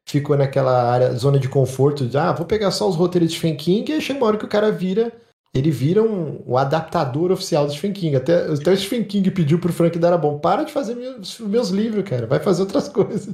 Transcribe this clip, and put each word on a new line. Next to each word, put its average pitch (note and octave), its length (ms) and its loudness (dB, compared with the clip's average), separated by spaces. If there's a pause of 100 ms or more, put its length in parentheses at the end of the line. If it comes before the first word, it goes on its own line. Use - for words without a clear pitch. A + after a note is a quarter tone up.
ficou C#3+ 280 0
naquela C3 540 2
área, B2+ 220 4
zona C3+ 260 2
de C3 100 0
conforto C3+ 580 2
de, A#2 100 -4
"Ah, E3 160 2
vou E3 140 -6
pegar G#3 240 0
só G#3 180 0
os F3 80 0
roteiros F3 340 2
de - 60 -6
Stephen D#3+ 200 -2
King", G3+ 340 0
e D4+ 40 -2
aí D#4 60 -2
chega C#4 180 -4
uma B3 80 2
hora G#3+ 120 2
que - 60 -8
o - 40 -10
cara G#3+ 240 2
vira, F#3+ 400 -2 (420)
ele C#3 160 2
vira D3+ 320 2
um, F#3 440 -2
o B2 100 0
adaptador D3+ 720 0
oficial E3 360 0
do C#3+ 60 -4
Stephen G3+ 200 -4
King. D3+ 240 -2
Até, E3+ 360 2
até D3+ 200 2
o G3 40 4
Stephen A3+ 280 -2
King F#3+ 260 0
pediu E3+ 280 2
pro E3+ 140 -2
Frank E3+ 260 0
Darabont, D#3+ 420 2
"Para G3 240 0
de - 80 -8
fazer A#3+ 220 -4
meus, B3 460 -12
meus A3 280 0
livros, G#3 400 -2
cara, A#2 180 -4
vai D3 140 0
fazer F3+ 220 0
outras G3 260 -2
<laughs> G3 320 -2
coisas." - 140 -10